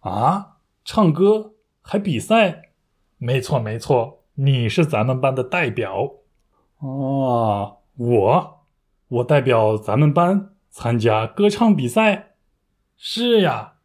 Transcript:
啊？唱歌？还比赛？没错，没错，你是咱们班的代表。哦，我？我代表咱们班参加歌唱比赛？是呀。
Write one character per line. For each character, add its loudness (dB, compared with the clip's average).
啊？ -4
唱 2
歌？ 0
还 -6
比 -4
赛？ 0
没 -2
错， -2
没 -6
错， -2
你 0
是 2
咱 0
们 -2
班 0
的 -2
代 -2
表。 -6
哦， -4
我？ 0
我 -4
代 2
表 2
咱 -4
们 4
班 0
参 -4
加 2
歌 0
唱 2
比 -2
赛？ 0
是 0
呀。 -4